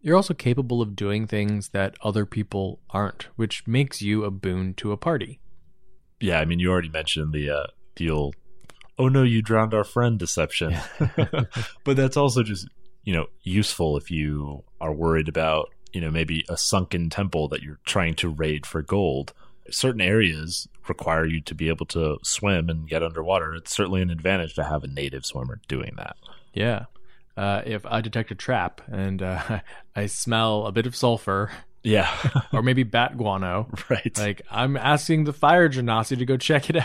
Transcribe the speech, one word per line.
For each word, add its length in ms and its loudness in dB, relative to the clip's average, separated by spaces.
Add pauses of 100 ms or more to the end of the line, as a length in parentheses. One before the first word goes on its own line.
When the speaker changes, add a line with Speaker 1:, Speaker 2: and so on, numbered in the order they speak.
Speaker 1:
You're 160 4
also 180 4
capable 460 0
of 140 -2
doing 320 0
things 440 0
that 320 0
other 240 2
people 540 -4 (100)
aren't, 340 -2 (120)
which 300 -4
makes 340 2
you 240 2
a 60 -2
boon 440 -2
to 180 -4
a 40 -2
party. 440 -2 (800)
Speaker 2:
Yeah, 180 2
I 60 4
mean, 160 0
you 100 2
already 180 2
mentioned 440 -4
the, 180 -2
uh, 160 -2 (300)
the 140 -2
old, 260 -2 (600)
"Oh 100 4
no, 140 6
you 200 6
drowned 320 4
our 100 4
friend" 340 2
deception. 520 0 (300)
Speaker 1:
Yeah. 500 0
<laughs> 200 -6
Speaker 2:
<laughs> 140 -18
But 120 4
that's 200 2
also 260 4
just, 260 -2 (360)
you 100 0
know, 120 2 (160)
useful 540 2
if 140 -6
you 520 -4 (180)
are 140 -4
worried 340 2
about, 420 0 (220)
you 80 -4
know, 100 -2
maybe 380 0
a 80 -2
sunken 540 0
temple 380 0
that 140 -4
you're 220 -14
trying 320 0
to 120 -2
raid 380 -2
for 160 -4
gold. 500 0 (380)
Certain 300 0
areas 680 2 (200)
require 380 0
you 140 -2
to 140 -10
be 140 -2
able 180 -2
to 360 0
swim 480 0
and 180 -4
get 140 0
underwater. 520 0
It's 200 -8
certainly 280 2
an 80 2
advantage 440 0
to 100 -2
have 200 -2
a 40 -8
native 380 -6
swimmer 400 -8
doing 300 -6
that. 200 -12 (360)
Speaker 1:
Yeah. 320 -2 (520)
Uh, 300 0
if 180 -6
I 160 0
detect 300 -4
a 60 -6
trap 440 -2 (100)
and, 320 -2
uh, 380 -4 (160)
<laughs> 200 -14
I 100 -2
smell 600 0
a 60 -4
bit 140 2
of 100 -6
sulfur, 540 2 (320)
Speaker 2:
Yeah. 260 4 (400)
<laughs> 40 -2
Speaker 1:
or 100 2
maybe 220 4
bat 340 2
guano, 500 0 (100)
Speaker 2:
<laughs> 120 -14
Right. 280 0
Speaker 1:
like, 320 -2
I'm 260 0
asking 480 2
the 80 0
fire 360 8
genasi 500 0
to 60 0
go 120 2
check 340 2
it 140 2